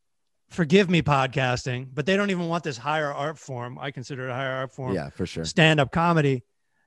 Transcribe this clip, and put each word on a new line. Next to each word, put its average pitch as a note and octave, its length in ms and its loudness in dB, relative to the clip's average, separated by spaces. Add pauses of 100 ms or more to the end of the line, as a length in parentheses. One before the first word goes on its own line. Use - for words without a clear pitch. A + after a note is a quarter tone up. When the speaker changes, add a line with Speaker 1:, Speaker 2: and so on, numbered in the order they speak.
(500)
Speaker 1:
forgive F3 400 4
me, E3+ 120 4
podcasting, C3 920 0
but C#3 120 -4
they F#3+ 120 2
don't G3+ 140 0
even F3 160 -2
want E3+ 160 -2
this C#3+ 140 -6
higher D3 360 -2
art C#3+ 240 -6
form. B2 420 -10
I C#3 120 -8
consider B2+ 360 -10
it C3 40 -6
a - 20 -6
higher C3 180 -4
art C3 220 -6
form. B2+ 220 -4
Speaker 2:
Yeah, D2 140 -6
for F#2 160 -8
sure. E2 200 -6
Speaker 1:
Stand-up D#3 460 4
comedy. D#3+ 520 2 (440)